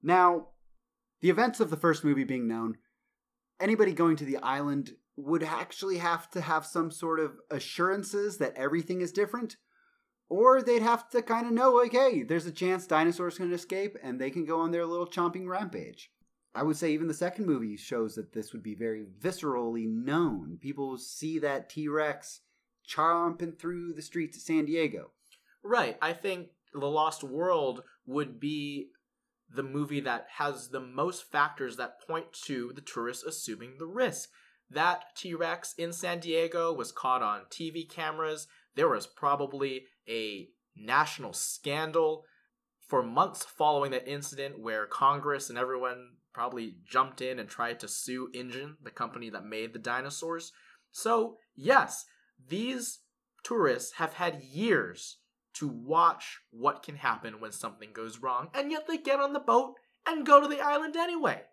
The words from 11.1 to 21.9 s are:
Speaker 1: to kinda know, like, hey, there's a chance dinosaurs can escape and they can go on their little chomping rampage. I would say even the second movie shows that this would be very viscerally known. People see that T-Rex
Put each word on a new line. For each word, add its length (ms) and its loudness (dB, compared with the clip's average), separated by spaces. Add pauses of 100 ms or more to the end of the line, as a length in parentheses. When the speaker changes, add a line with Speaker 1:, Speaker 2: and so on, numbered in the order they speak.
Speaker 1:
to 100 2
kinda 300 0
know, 220 8
like, 200 8
hey, 300 6
there's 240 0
a 60 -8
chance 340 0
dinosaurs 500 2
can 160 -2
escape 500 -4
and 160 -6
they 120 -2
can 160 -4
go 140 0
on 100 2
their 160 0
little 200 -2
chomping 400 -2
rampage. 640 -8 (440)
I 80 -2
would 140 2
say 160 0
even 140 0
the 80 0
second 320 -2
movie 300 0
shows 380 -2
that 180 -10
this 200 -8
would 100 -12
be 120 -8
very 300 -4
viscerally 840 -2
known. 720 0
People 380 -6
see 420 -6
that 280 -2
T-Rex 720 -4 (480)